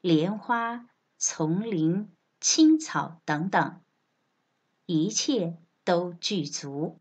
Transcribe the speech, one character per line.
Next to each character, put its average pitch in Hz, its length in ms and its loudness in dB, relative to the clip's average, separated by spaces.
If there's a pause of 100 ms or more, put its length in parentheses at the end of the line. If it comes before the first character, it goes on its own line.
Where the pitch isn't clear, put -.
莲 175 380 2
花、 233 500 -4 (280)
丛 165 460 -2
林、 190 480 0 (300)
青 311 380 6
草 - 460 -6
等 156 240 -2
等， - 320 0 (1040)
一 170 240 2
切 190 480 -2 (260)
都 175 300 2
具 175 300 -4
足。 143 560 -8